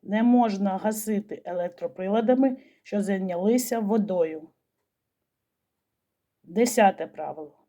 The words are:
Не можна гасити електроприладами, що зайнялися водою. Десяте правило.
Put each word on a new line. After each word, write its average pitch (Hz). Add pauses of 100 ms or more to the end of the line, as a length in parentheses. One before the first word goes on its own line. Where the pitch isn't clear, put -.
Не 214
можна 208
гасити 214
електроприладами, 202 (260)
що 202
зайнялися 196
водою. 180 (1900)
Десяте 196
правило. 151 (100)